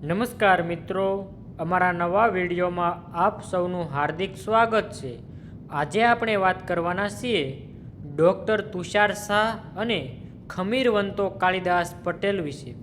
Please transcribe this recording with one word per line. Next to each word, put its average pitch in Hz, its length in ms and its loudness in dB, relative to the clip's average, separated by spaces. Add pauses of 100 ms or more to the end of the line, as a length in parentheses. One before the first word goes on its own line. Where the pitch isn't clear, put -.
નમસ્કાર 190 560 4
મિત્રો, 190 680 -2 (260)
અમારા 180 320 4
નવા 175 360 4
વીડિયોમાં 175 880 0
આપ 202 260 2
સૌનું 180 400 -2
હાર્દિક 156 540 -2
સ્વાગત 220 540 2
છે. 127 280 -10 (500)
આજે 151 340 0
આપણે 233 320 4
વાત 185 320 2
કરવાના 180 420 0
છીએ 190 580 -4 (480)
ડૉક્ટર 190 460 4
તુષાર 202 520 2
શાહ 208 680 -2
અને 185 420 -4 (280)
ખમીરવંતો 202 800 0
કાળિદાસ 180 640 2 (100)
પટેલ 185 380 -2
વિશે. - 420 -8